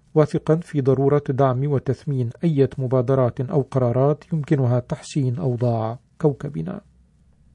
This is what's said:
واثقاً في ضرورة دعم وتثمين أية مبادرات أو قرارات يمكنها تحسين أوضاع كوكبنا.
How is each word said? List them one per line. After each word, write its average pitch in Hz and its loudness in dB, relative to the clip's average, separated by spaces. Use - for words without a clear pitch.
واثقاً 156 2
في 156 -4
ضرورة 139 2
دعم 135 2
وتثمين 131 -2
أية 139 2
مبادرات 127 0
أو 131 -2
قرارات 127 0
يمكنها 135 0
تحسين 127 -4
أوضاع 120 -2
كوكبنا. 151 -4